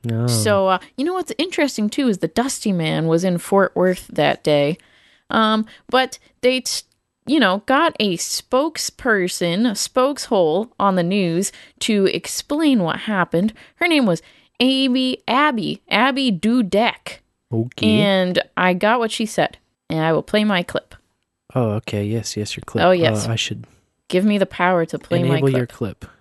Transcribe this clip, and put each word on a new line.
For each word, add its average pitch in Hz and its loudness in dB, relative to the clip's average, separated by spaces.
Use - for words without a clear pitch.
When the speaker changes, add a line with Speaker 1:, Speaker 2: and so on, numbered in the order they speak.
Speaker 1:
No. 117 -2
Speaker 2:
So, 120 2
uh, 185 2
you 269 -4
know 359 -2
what's 359 -6
interesting, 285 -2
too, 277 -2
is 208 0
the 160 -4
Dusty 240 -2
Man 160 0
was 170 2
in 175 0
Fort 196 2
Worth 180 0
that - 0
day. 147 2
Um, 220 0
but 254 0
they, 254 2
t-, - -6
you 285 2
know, 202 2
got 311 2
a 196 -2
spokesperson, 185 -2
a 208 0
spokeshole 214 0
on 196 2
the 180 2
news 180 0
to 202 2
explain 285 0
what - -4
happened. 196 -2
Her 349 -2
name 294 2
was 170 0
Abby, 262 0
Abby, 240 0
Abby 254 2
Dudek. 214 0
Speaker 1:
Okay. 120 -2
Speaker 2:
And 185 2
I 180 2
got 214 0
what 226 -2
she 220 -4
said. - -2
And 160 -2
I 160 0
will 151 0
play 214 0
my 196 0
clip. - -8
Speaker 1:
Oh, 117 0
okay. 104 -4
Yes, 110 -6
yes, 107 -6
your - -12
clip. - -4
Speaker 2:
Oh, 175 4
yes. 113 0
Speaker 1:
Uh, 113 -2
I 113 -2
should 110 -6
Speaker 2:
Give 185 0
me 208 2
the 190 2
power 180 0
to - -10
play 131 -2
my 131 0
Speaker 1:
enable 135 2
Speaker 2:
clip. 131 2
Speaker 1:
your 123 -2
clip. - -10